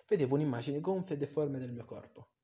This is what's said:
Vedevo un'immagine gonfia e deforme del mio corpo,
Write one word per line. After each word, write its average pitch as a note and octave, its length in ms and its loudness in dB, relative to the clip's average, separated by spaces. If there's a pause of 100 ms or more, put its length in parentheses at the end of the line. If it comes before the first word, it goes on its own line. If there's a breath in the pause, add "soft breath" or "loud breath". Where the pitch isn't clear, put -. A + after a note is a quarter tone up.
Vedevo C#3+ 280 4
un'immagine C#3+ 440 2
gonfia F3+ 360 0
e - 20 -2
deforme C#3 420 0
del B2 140 -6
mio A#2 100 -8
corpo, - 480 -16 (120)